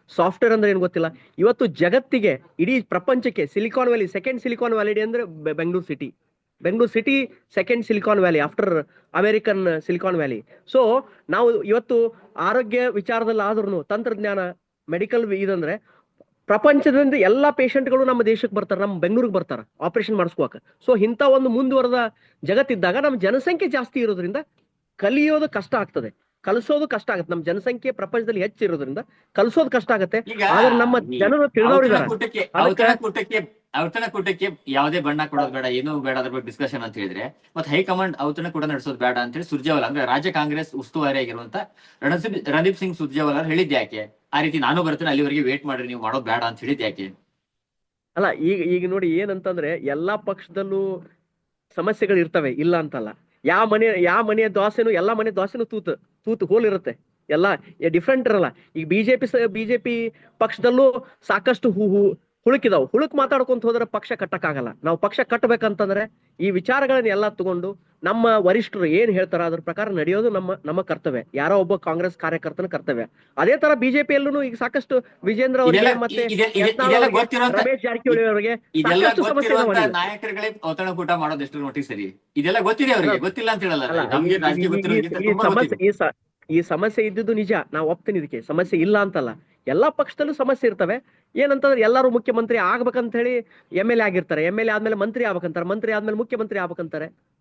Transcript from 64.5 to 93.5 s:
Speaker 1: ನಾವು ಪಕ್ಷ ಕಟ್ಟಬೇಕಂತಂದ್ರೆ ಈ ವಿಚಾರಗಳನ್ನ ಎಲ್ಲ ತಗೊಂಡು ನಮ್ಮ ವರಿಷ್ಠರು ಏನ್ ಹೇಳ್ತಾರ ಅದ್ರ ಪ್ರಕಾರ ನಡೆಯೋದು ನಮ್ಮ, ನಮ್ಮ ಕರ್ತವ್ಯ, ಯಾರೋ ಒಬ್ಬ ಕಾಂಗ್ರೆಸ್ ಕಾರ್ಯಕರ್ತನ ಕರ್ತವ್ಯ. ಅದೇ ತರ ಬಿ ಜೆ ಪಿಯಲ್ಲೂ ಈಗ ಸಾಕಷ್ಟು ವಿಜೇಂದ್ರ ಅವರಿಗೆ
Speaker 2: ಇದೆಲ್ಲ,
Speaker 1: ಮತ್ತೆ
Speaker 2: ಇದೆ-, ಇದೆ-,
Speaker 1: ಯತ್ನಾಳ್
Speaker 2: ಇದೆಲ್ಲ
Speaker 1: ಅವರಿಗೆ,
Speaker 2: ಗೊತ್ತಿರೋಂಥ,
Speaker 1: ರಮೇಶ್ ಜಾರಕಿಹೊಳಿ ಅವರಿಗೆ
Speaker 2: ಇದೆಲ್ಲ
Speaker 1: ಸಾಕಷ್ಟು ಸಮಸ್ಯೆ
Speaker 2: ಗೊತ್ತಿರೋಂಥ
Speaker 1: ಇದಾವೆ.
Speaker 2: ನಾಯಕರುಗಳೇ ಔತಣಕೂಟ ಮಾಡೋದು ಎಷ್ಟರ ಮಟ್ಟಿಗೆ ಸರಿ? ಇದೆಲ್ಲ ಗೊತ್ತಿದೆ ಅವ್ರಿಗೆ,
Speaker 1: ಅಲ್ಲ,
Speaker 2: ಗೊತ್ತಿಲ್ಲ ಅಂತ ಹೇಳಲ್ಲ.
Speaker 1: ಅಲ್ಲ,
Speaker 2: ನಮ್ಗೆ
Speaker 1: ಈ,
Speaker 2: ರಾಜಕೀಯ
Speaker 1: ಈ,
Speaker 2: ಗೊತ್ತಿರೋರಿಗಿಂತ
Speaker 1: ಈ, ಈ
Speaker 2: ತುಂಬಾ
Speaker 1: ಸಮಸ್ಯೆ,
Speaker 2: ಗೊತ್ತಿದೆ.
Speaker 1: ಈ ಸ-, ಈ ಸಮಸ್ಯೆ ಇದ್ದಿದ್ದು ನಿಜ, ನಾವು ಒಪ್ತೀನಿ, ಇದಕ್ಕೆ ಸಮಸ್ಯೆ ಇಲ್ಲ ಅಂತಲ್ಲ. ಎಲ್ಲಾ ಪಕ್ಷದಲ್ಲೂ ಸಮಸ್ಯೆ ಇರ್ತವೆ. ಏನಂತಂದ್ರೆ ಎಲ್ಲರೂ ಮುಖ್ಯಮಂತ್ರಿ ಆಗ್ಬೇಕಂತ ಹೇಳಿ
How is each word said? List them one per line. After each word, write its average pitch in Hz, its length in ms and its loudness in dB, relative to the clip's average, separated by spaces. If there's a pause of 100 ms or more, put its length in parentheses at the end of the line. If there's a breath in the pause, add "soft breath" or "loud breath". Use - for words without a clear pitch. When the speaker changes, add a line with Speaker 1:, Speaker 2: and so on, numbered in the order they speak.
Speaker 1:
ನಾವು 165 140 0
ಪಕ್ಷ 202 220 -2
ಕಟ್ಟಬೇಕಂತಂದ್ರೆ 220 920 0 (260)
ಈ 196 120 0
ವಿಚಾರಗಳನ್ನ 254 560 2
ಎಲ್ಲ 208 220 2
ತಗೊಂಡು 185 640 -6 (120)
ನಮ್ಮ 226 240 2 (100)
ವರಿಷ್ಠರು 196 480 2
ಏನ್ 202 260 4
ಹೇಳ್ತಾರ 180 320 0
ಅದ್ರ 165 180 -2
ಪ್ರಕಾರ 196 280 -6
ನಡೆಯೋದು 190 400 0
ನಮ್ಮ, 185 360 -4
ನಮ್ಮ 165 160 -2
ಕರ್ತವ್ಯ, 143 420 -4 (100)
ಯಾರೋ 185 260 2
ಒಬ್ಬ 190 160 0
ಕಾಂಗ್ರೆಸ್ 175 420 -4
ಕಾರ್ಯಕರ್ತನ 165 480 -6
ಕರ್ತವ್ಯ. 139 400 -4 (320 soft breath)
ಅದೇ 202 200 2
ತರ 302 160 4
ಬಿ 254 180 0
ಜೆ 285 120 2
ಪಿಯಲ್ಲೂ 285 400 0
ಈಗ 240 120 -8
ಸಾಕಷ್ಟು 254 500 -2 (180 soft breath)
ವಿಜೇಂದ್ರ 247 380 0
ಅವರಿಗೆ 196 220 4
Speaker 2:
ಇದೆಲ್ಲ, 247 180 2
Speaker 1:
ಮತ್ತೆ 233 200 -4
Speaker 2:
ಇದೆ-, 226 120 -2
ಇದೆ-, 214 360 0
Speaker 1:
ಯತ್ನಾಳ್ 254 200 0
Speaker 2:
ಇದೆಲ್ಲ 247 160 4
Speaker 1:
ಅವರಿಗೆ, 214 140 2
Speaker 2:
ಗೊತ್ತಿರೋಂಥ, 247 360 0
Speaker 1:
ರಮೇಶ್ 247 260 0
ಜಾರಕಿಹೊಳಿ 233 440 0
ಅವರಿಗೆ 214 500 -2
Speaker 2:
ಇದೆಲ್ಲ 160 280 2
Speaker 1:
ಸಾಕಷ್ಟು 202 200 2
ಸಮಸ್ಯೆ 240 320 0
Speaker 2:
ಗೊತ್ತಿರೋಂಥ 233 220 2
Speaker 1:
ಇದಾವೆ. 214 160 0
Speaker 2:
ನಾಯಕರುಗಳೇ 208 720 -6
ಔತಣಕೂಟ 180 460 -4
ಮಾಡೋದು 151 320 -2
ಎಷ್ಟರ 139 160 -10
ಮಟ್ಟಿಗೆ 139 280 -8
ಸರಿ? 98 500 -10
ಇದೆಲ್ಲ 180 220 2
ಗೊತ್ತಿದೆ 220 320 2
ಅವ್ರಿಗೆ, 185 200 2
Speaker 1:
ಅಲ್ಲ, 196 100 0
Speaker 2:
ಗೊತ್ತಿಲ್ಲ 220 300 -2
ಅಂತ 202 120 -2
ಹೇಳಲ್ಲ. 156 240 -2
Speaker 1:
ಅಲ್ಲ, 156 220 -2
Speaker 2:
ನಮ್ಗೆ 160 240 2
Speaker 1:
ಈ, 190 40 0
Speaker 2:
ರಾಜಕೀಯ 156 260 0
Speaker 1:
ಈ, 190 40 2
Speaker 2:
ಗೊತ್ತಿರೋರಿಗಿಂತ 196 500 0
Speaker 1:
ಈ, 190 60 -4
ಈ 208 40 2
Speaker 2:
ತುಂಬಾ 208 160 2
Speaker 1:
ಸಮಸ್ಯೆ, 202 240 4
Speaker 2:
ಗೊತ್ತಿದೆ. - 180 -2
Speaker 1:
ಈ 208 60 4
ಸ-, 190 240 -2 (340)
ಈ 160 120 2
ಸಮಸ್ಯೆ 208 440 0
ಇದ್ದಿದ್ದು 214 280 -2
ನಿಜ, 214 180 -2 (220)
ನಾವು 156 160 0
ಒಪ್ತೀನಿ, 180 300 -4
ಇದಕ್ಕೆ 131 220 -8
ಸಮಸ್ಯೆ 165 380 0
ಇಲ್ಲ 202 180 4
ಅಂತಲ್ಲ. 180 320 -2 (380 soft breath)
ಎಲ್ಲಾ 185 220 2
ಪಕ್ಷದಲ್ಲೂ 294 440 -4
ಸಮಸ್ಯೆ 262 340 0
ಇರ್ತವೆ. 202 540 -4 (140)
ಏನಂತಂದ್ರೆ 277 460 4
ಎಲ್ಲರೂ 254 280 4
ಮುಖ್ಯಮಂತ್ರಿ 233 480 0
ಆಗ್ಬೇಕಂತ 233 580 0
ಹೇಳಿ 240 320 -2 (240 soft breath)